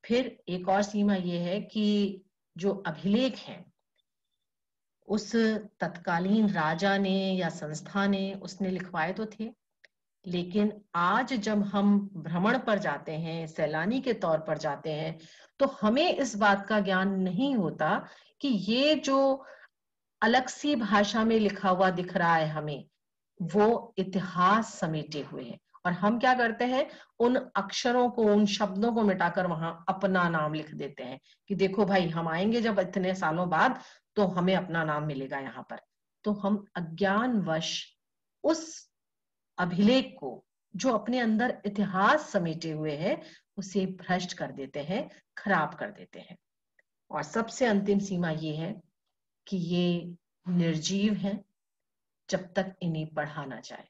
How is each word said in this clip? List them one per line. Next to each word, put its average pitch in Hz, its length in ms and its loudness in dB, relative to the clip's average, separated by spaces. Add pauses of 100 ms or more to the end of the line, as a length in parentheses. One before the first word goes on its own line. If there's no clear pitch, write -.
फिर 240 420 -2
एक 180 220 -4
और 202 120 4
सीमा 202 340 0
ये 175 220 -2
है 175 240 -2
कि 202 600 0 (360)
जो 196 300 -2
अभिलेख 202 480 0
हैं, - 380 -18 (1300)
उस 208 280 -2 (440)
तत्कालीन 190 720 2
राजा 170 480 2
ने 190 340 2
या 185 180 0
संस्था 156 580 -4
ने, 196 260 0
उसने 190 360 -6
लिखवाए 175 440 -4
तो 214 120 -6
थे, 220 280 -10 (760)
लेकिन 180 540 -2 (140)
आज 202 380 2
जब 208 300 0
हम 202 500 2
भ्रमण 180 460 0
पर 208 200 0
जाते 156 320 -4
हैं, 165 360 -6
सैलानी 165 540 -2
के 254 120 -2
तौर 160 240 0
पर 156 200 -2
जाते 151 340 -4
हैं, 160 280 -6 (400)
तो 269 60 4 (160)
हमें 262 340 4
इस 240 200 -2
बात 202 320 4
का 214 120 2
ज्ञान 190 420 2
नहीं 208 340 0
होता 165 520 0 (340)
कि 285 60 -2
ये 247 480 2
जो 269 500 2 (760)
अलग 254 260 4
सी 294 280 -2
भाषा 208 480 2
में 226 160 4
लिखा 196 300 0
हुआ 185 200 4
दिख 180 280 -4
रहा 170 180 4
है 156 120 2
हमें, 151 380 -6 (560)
वो 208 560 2
इतिहास 190 760 0
समेटे 151 480 -4
हुए 135 220 -10
हैं। - 160 -14 (260)
और 175 80 0
हम 214 260 2
क्या 254 140 4
करते 240 320 0
हैं, 254 240 0 (300)
उन 247 160 4
अक्षरों 240 720 0
को, 226 140 0
उन 208 220 6
शब्दों 202 480 0
को 226 100 2
मिटाकर 180 440 2
वहां 165 260 -2 (160)
अपना 185 400 2
नाम 156 240 0
लिख 151 200 -6
देते 143 300 -10
हैं 131 160 -12 (280)
कि 196 80 -2
देखो 190 300 2
भाई, 185 220 2
हम 165 200 -4
आएंगे 208 340 0
जब 214 180 2
इतने 185 360 0
सालों 175 340 -2
बाद, 220 300 2 (360)
तो 202 120 4
हमें 180 280 2
अपना 165 280 -2
नाम 151 200 -2
मिलेगा 139 360 -6
यहाँ 131 300 -12
पर। 113 100 -12 (440)
तो 208 80 0
हम 202 340 0 (100)
अज्ञानवश 180 1200 -2 (460)
उस - 480 -2 (680)
अभिलेख 202 600 4
को, 123 260 -10 (300)
जो 233 180 2
अपने 233 260 0
अंदर 233 460 0
इतिहास 202 640 2
समेटे 165 420 -2
हुए 151 240 -4
है, 214 260 -2 (360)
उसे 190 280 -2
भ्रष्ट 185 480 -4
कर 139 180 -8
देते 135 280 -10
हैं, 190 300 -4 (280)
खराब 175 360 0
कर 104 180 -8
देते - 280 -18
हैं। - 180 -20 (760)
और 151 120 -4
सबसे 226 420 -2
अंतिम 202 340 4
सीमा 175 300 -2
ये 156 260 -4
है 170 260 -6 (640)
कि 190 100 -4
ये 175 580 0 (320)
निर्जीव 180 680 2
हैं 196 320 -4 (840)
जब 185 240 -2
तक 190 280 -2
इन्हें 156 320 -4
पढ़ा 147 320 -6
ना 123 140 -12
जाए। - 300 -16